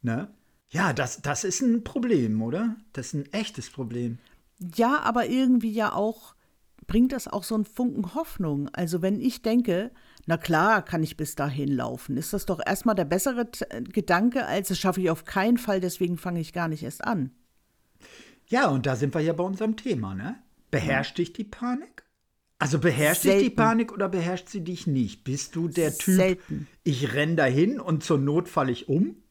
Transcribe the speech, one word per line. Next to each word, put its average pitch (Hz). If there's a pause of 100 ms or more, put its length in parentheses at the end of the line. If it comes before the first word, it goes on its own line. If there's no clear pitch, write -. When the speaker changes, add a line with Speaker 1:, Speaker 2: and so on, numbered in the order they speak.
Speaker 1:
Ne? 123 (440)
Ja, 175
das, 127
das 143
ist 185
ein 233
Problem, 135
oder? 190 (160)
Das 127
ist -
ein 139
echtes 202
Problem. 120 (580)
Speaker 2:
Ja, 247
aber 233
irgendwie 247
ja 214
auch, - (520)
bringt 240
das 262
auch 196
so -
einen 214
Funken 220
Hoffnung. 156
Also 170
wenn 196
ich -
denke, 226 (340)
na 165
klar, 170
kann 160
ich -
bis 151
dahin 143
laufen, 123
ist 156
das -
doch 170
erstmal 202
der 180
bessere 233
T-, - (180)
Gedanke, 214
als 190
das 185
schaffe 190
ich 175
auf 160
keinen 226
Fall, 190
deswegen 175
fange 175
ich 160
gar 170
nicht 156
erst -
an. 160 (1160)
Speaker 1:
Ja, 247
und 131
da 131
sind 135
wir 165
ja 160
bei 165
unserem 202
Thema, 113
ne? 139 (360)
Beherrscht 139
Speaker 2:
Ja. 175
Speaker 1:
dich 170
die 220
Panik? 247 (540)
Also 147
beherrscht 147
dich -
die 196
Speaker 2:
Selten. 247
Speaker 1:
Panik 226
oder 202
beherrscht 180
sie 196
dich 175
nicht? 127
Bist 135
du 165
der 156
Typ, 185
Speaker 2:
Selten. 185 (160)
Speaker 1:
ich 135
renn 151
dahin 160
und 160
zur 156
Not 147
falle 135
ich -
um? 180 (160)